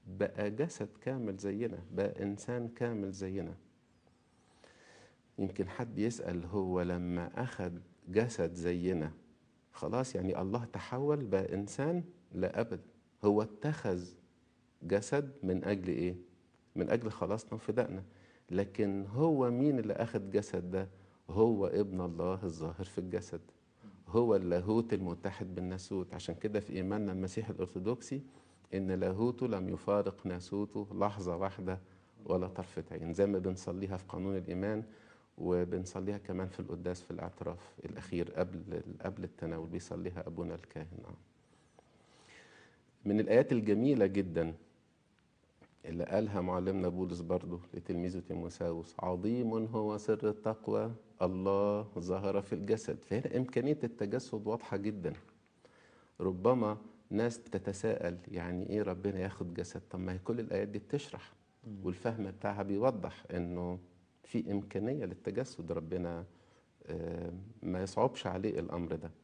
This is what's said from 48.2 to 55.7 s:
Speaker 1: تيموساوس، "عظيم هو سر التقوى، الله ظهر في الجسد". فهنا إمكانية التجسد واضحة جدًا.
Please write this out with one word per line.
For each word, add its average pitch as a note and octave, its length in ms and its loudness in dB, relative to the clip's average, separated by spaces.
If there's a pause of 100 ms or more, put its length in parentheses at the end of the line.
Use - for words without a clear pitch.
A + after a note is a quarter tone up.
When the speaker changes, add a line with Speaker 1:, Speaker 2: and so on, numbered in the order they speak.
Speaker 1:
تيموساوس، E2+ 720 -4
"عظيم A2 540 0
هو A2 440 0
سر G#2+ 320 2
التقوى، A2 600 0 (300)
الله G2 640 4 (120)
ظهر F#2+ 420 2
في G2 120 -4
الجسد". G2+ 500 0
فهنا B2 340 0
إمكانية B2+ 460 2
التجسد A2 640 -2
واضحة G#2+ 300 -2
جدًا. G2 360 -2 (1080)